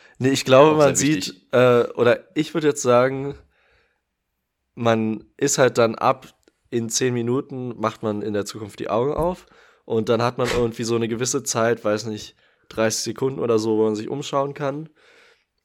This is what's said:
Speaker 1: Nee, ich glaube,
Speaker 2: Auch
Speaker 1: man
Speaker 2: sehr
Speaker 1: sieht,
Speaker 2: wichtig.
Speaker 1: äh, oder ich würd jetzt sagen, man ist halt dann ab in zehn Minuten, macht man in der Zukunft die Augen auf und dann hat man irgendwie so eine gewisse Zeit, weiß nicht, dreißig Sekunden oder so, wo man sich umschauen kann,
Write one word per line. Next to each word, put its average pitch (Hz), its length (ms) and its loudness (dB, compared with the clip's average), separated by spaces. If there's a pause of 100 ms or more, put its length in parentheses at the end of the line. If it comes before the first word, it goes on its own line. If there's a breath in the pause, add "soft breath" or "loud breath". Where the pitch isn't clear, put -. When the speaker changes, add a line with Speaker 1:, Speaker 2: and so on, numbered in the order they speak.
(180 soft breath)
Speaker 1:
Nee, 127 120 0
ich 135 140 0
glaube, 139 280 8
Speaker 2:
Auch 151 60 2
Speaker 1:
man 139 160 4
Speaker 2:
sehr 139 200 2
Speaker 1:
sieht, 92 140 -4
Speaker 2:
wichtig. - 240 -18
Speaker 1:
äh, 123 300 6 (140)
oder 117 240 4 (160)
ich 151 180 -4
würd 165 80 -2
jetzt 143 200 0
sagen, 135 520 2 (1400)
man 110 480 0 (120)
ist 143 220 0
halt 127 200 2
dann 113 180 2
ab 131 320 -2 (420)
in 113 180 -4
zehn 127 240 -2
Minuten, 123 680 -4
macht 110 240 -4
man 104 180 -4
in 107 120 -6
der 101 100 -2
Zukunft 104 340 -14
die - 100 -10
Augen 123 240 -2
auf 170 340 -6 (380 soft breath)
und 110 240 -2
dann 117 140 2
hat 123 160 -2
man 127 100 0
irgendwie 117 360 -2
so 117 100 -2
eine 113 140 0
gewisse 120 340 -4
Zeit, 117 420 0
weiß 107 220 -2
nicht, 107 300 -12 (320)
dreißig 110 340 -2
Sekunden 131 380 -4
oder 117 180 2
so, 110 200 0
wo 110 80 4
man 107 100 -2
sich 110 120 -8
umschauen 139 460 -4
kann, 147 360 -6 (760 soft breath)